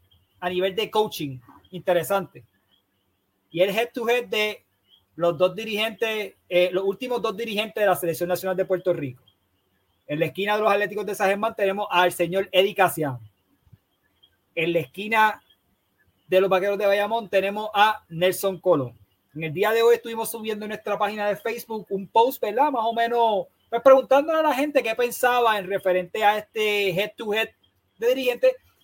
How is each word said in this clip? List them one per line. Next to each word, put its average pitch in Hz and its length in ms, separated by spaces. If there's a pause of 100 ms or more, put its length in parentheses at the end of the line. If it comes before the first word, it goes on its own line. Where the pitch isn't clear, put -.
(400)
a 180 100
nivel 180 260
de 214 160
coaching 156 480 (320)
interesante. 180 720 (1040)
Y 165 120
el 202 80
head 226 240
to 233 140
head 240 180
de 214 400 (500)
los 170 220
dos 180 180
dirigentes, 220 800 (140)
eh, 180 240
los 190 100
últimos 226 380
dos 208 160
dirigentes 214 440
de 202 60
la 180 80
Selección 170 340
Nacional 180 280
de 185 80
Puerto 180 260
Rico. 147 320 (840)
En 147 140
la 165 60
esquina 202 300
de 214 60
los 214 100
Atléticos 208 340
de 202 100
San 190 140
Germán 208 260
tenemos 196 340
al 180 220
señor 180 400
Eddie 190 240
Casiano. 151 460 (1300)
En 170 200
la 170 60
esquina 214 640 (840)
de 185 140
los 196 80
Vaqueros 190 280
de 202 80
Bayamón 208 440
tenemos 202 440
a 208 360
Nelson 180 500
Colón. 147 380 (380)
En 160 80
el 156 100
día 208 180
de 226 120
hoy 233 120
estuvimos 226 340
subiendo 214 360
en 208 40
nuestra 208 280
página 208 300
de 208 100
Facebook 226 520
un 190 180
post, 240 340
¿verdad? 240 300
Más 233 120
o 226 100
menos, 233 520 (240)
pues, 233 120
preguntándole 277 580
a 311 40
la 302 100
gente 285 300
qué 226 120
pensaba 240 640
en 180 100
referente 185 580
a 214 120
este 208 520
head 202 260
to 214 180
head 220 160 (480)
de 226 120
dirigentes. 254 460 (280)